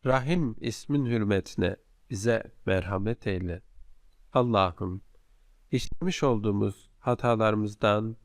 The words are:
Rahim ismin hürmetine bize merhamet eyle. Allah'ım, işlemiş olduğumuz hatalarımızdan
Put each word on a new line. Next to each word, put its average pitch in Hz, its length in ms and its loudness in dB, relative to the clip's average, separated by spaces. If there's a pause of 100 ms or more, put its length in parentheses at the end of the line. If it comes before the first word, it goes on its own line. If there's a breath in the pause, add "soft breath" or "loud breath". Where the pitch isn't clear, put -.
Rahim 131 540 0
ismin 139 460 -2
hürmetine 101 680 0 (340)
bize 110 320 0 (240)
merhamet 95 600 -2
eyle. 90 360 -4 (720)
Allah'ım, 101 720 2 (680)
işlemiş - 520 -2
olduğumuz 104 760 0
hatalarımızdan 110 1300 0